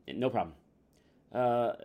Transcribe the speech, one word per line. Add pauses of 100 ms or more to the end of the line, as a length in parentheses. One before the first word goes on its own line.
no
problem. (760)
Uh, (120)